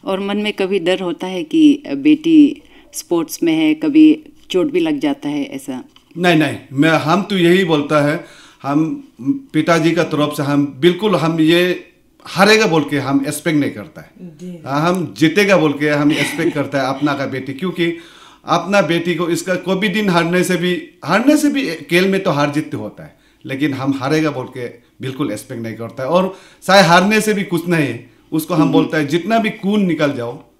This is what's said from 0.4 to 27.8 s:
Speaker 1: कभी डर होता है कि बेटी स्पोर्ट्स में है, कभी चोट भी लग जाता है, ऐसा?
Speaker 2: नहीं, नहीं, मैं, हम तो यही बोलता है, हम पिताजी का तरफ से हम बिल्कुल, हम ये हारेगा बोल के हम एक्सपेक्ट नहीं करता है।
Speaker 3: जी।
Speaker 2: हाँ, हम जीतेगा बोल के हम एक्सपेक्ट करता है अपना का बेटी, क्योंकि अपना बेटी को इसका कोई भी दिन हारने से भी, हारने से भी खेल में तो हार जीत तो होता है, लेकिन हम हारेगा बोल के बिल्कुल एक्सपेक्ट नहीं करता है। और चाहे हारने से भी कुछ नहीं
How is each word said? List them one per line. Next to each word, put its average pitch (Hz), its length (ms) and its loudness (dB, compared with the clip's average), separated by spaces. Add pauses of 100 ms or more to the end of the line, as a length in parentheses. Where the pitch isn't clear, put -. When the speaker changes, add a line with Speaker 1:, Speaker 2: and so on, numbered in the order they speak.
Speaker 1:
कभी 190 260 -2
डर 180 200 0
होता 185 280 -6
है 185 160 -6
कि 151 440 4
बेटी 147 720 4 (320)
स्पोर्ट्स - 500 -6
में 165 100 2
है, 156 200 2
कभी 156 500 6 (260)
चोट 175 220 0
भी 180 80 0
लग 156 200 -2
जाता 143 300 -4
है, 143 160 -4
ऐसा? 135 380 -12 (340)
Speaker 2:
नहीं, 175 180 2
नहीं, 139 220 0 (160)
मैं, 147 160 2
हम 160 320 2
तो 190 160 -4
यही 175 260 4
बोलता 151 380 0
है, - 440 -4 (180)
हम 143 440 -2 (140)
पिताजी 156 680 0
का 165 120 0
तरफ 151 340 -2
से 147 60 -2
हम 143 360 -2
बिल्कुल, 180 360 2
हम 165 240 0
ये 170 460 2 (400)
हारेगा 214 420 2
बोल 160 220 2
के 147 80 -2
हम 135 300 0
एक्सपेक्ट 151 320 -2
नहीं 135 120 -2
करता 101 300 -16
है। - 100 -20 (100)
Speaker 3:
जी। 175 440 -16
Speaker 2:
हाँ, 147 240 0
हम 170 280 -4
जीतेगा 160 400 2
बोल 151 160 2
के 147 160 -2
हम 147 220 2
एक्सपेक्ट 151 420 -2
करता 139 280 -2
है 127 60 -2
अपना 139 260 -2
का 139 120 -4
बेटी, 135 280 -8
क्योंकि 170 440 -4 (480)
अपना 185 360 0
बेटी 165 340 -2
को 165 140 -2
इसका 180 260 -2
कोई 185 200 -4
भी 208 140 -2
दिन 208 200 -2
हारने 170 340 0
से 180 140 -2
भी, 175 320 -4 (160)
हारने 240 320 2
से 294 120 2
भी 254 260 -4
खेल 175 320 0
में 190 160 0
तो 180 80 -2
हार 143 200 0
जीत 147 200 -4
तो 135 60 -8
होता 104 260 -12
है, - 160 -20 (260)
लेकिन 139 280 -4
हम 135 180 -4
हारेगा 147 400 -2
बोल 127 140 -8
के 120 220 -10 (340)
बिल्कुल 131 300 -6
एक्सपेक्ट 113 300 -10
नहीं 113 140 -10
करता 117 280 -12
है। 131 60 -6
और 185 280 0 (260)
चाहे 190 200 6
हारने 190 380 4
से 214 120 0
भी 196 100 -2
कुछ 170 240 -4
नहीं 160 200 0